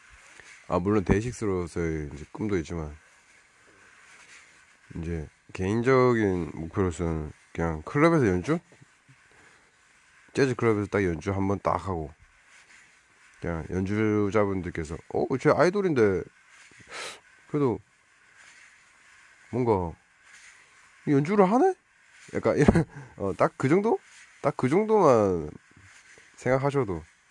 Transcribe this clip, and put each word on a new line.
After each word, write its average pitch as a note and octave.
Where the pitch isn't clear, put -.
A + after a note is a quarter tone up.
아, -
물론 G2
데이식스로서의 F2
이제 C#2+
꿈도 G2+
있지만, D#2
이제 D#2+
개인적인 A2+
목표로서는 E2
그냥 E2
클럽에서 D3+
연주? F#2
재즈 C3
클럽에서 G#2
딱 G2+
연주 F2
한번 G2
딱 -
하고, D#2+
그냥 E2
연주자분들께서, G2
"어, B2+
쟤 D3
아이돌인데 C3+
그래도 C3
뭔가 G#2+
연주를 E3+
하네?" E4
약간 G#2+
이런, D3
어, G2
딱 -
그 C3+
정도? G3+
딱 C#3+
그 B2+
정도만 C3
생각하셔도 B2+